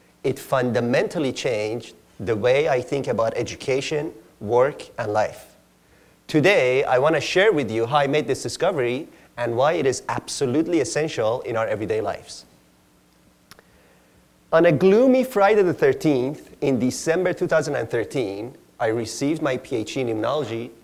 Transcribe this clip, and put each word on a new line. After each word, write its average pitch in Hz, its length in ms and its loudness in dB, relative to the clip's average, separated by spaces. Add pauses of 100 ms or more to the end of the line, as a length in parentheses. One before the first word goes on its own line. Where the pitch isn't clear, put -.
(240)
It 131 120 -2
fundamentally 127 960 -2
changed 117 600 -6 (240)
the 110 160 -2
way 127 340 2
I 131 120 0
think 131 260 -4
about 113 300 -2
education, 139 760 -4 (280)
work, 123 480 0 (100)
and 107 140 -4
life. - 440 -4 (680)
Today, 135 580 4
I 127 140 2
want 151 160 4
to 151 60 2
share 202 320 2
with 139 180 0
you 113 160 0
how 143 120 2
I 143 80 2
made 143 200 0
this 135 160 -2
discovery 139 680 -2 (280)
and 120 200 -4
why 143 180 2
it 156 120 0
is 127 220 0
absolutely 147 720 -2
essential 131 600 -2
in 113 140 -6
our 110 100 0
everyday 107 340 -2
lives. - 440 -8 (2000)
On 165 140 6
a 175 60 6
gloomy 240 520 6
Friday 208 380 4
the 175 120 2
thirteenth, 135 840 0
in 139 180 0
December 165 540 0
two 175 140 -4
thousand 151 300 0
and 117 140 -6
thirteen, 110 640 -4 (220)
I 117 100 0
received 127 540 -2
my 135 140 -2
P 123 200 -8
H 110 180 -6
D 139 80 -4
in 120 60 -2
immunology 117 600 -4 (140)